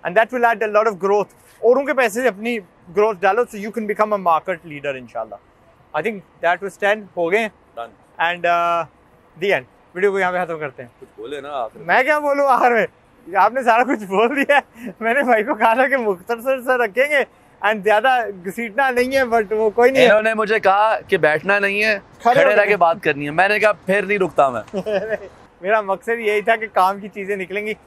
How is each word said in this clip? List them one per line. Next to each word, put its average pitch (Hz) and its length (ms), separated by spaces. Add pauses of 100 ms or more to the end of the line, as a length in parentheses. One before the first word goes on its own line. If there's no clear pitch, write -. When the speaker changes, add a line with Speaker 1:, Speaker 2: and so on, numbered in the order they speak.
(100)
Speaker 1:
And 185 100
that 233 140
will 240 200
add 220 160
a 208 60
lot 214 100
of 220 140
growth। 196 260 (380)
औरों 254 200
के 277 80
पैसे 240 300
से 254 60
अपनी 220 300 (320)
growth 208 240
डालो, 196 300
so - 100
you 202 140
can 220 140
become 214 300
a 208 60
market 175 480
leader, 143 300
इंशाल्लाह। 113 1040
I 160 40
think 208 160 (240)
that 175 240
was - 140
ten, 208 180 (160)
हो 170 120
गए 190 100
हैं। 220 120
Speaker 2:
Done। - 400 (300)
Speaker 1:
And, 175 200
uh, 170 460 (560)
the 196 160
end। 123 60 (300)
वीडियो 190 180
को 196 60
यहाँ 180 140
पे 180 140
खत्म 160 120
करते 143 240
हैं। 120 80 (100)
Speaker 2:
कुछ 127 80 (100)
बोले 135 220
ना 135 80
आखिर 127 320
में। 160 80
Speaker 1:
मैं 214 160
क्या 302 160
बोलूँ 285 260
आखिर 247 260
में? 214 140 (500)
आपने 220 260
सारा 233 220
कुछ 233 180
बोल 233 420
दिया 285 120
है। 233 460
मैंने 233 200
भाई 226 200
को 262 120
कहा 226 200
था 262 120
कि 269 100
मुख्तसर 233 640
से 247 240
रखेंगे 262 420 (400)
and 208 180
ज्यादा 226 420
घसीटना 202 640
नहीं 247 220
है, 269 120
but 220 280
वो 220 180
कोई 240 200
नहीं 262 120
है। 247 60
Speaker 2:
इन्होंने 220 260
मुझे 214 240
कहा 202 420
कि - 180
बैठना 156 400
नहीं 196 220
है, 214 180
Speaker 1:
खड़े - 360
Speaker 2:
खड़े - 100
Speaker 1:
होके 208 120
Speaker 2:
रह 208 100
के 208 100
बात 165 260
करनी 147 220
है। 147 60
मैंने 190 280
कहा, 185 140
"फिर 196 320
नहीं 202 140
रुकता 156 320
मैं।" 123 320
Speaker 1:
<laughs> 208 800
मेरा 214 200
मकसद 196 380
यही 208 220
था 226 140
कि 220 100
काम 196 340
की 208 80
चीजें 196 280
निकलेंगी 202 380 (120)